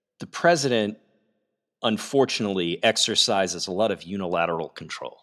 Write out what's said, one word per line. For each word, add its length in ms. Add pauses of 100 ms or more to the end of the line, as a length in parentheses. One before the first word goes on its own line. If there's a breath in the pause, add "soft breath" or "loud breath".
(200)
the 80
president, 680 (840)
unfortunately, 1000
exercises 800
a 60
lot 180
of 140
unilateral 640
control 540